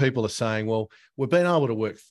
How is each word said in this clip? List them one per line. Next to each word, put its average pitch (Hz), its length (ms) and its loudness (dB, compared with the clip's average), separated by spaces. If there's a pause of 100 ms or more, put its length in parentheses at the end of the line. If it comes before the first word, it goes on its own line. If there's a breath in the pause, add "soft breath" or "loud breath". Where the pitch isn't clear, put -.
people 131 260 2
are - 80 -8
saying, 110 340 -2
"Well, 110 160 -2 (300 loud breath)
we've 135 180 0
been 175 160 2
able 147 220 2
to 107 100 -4
work 107 160 -4 (120)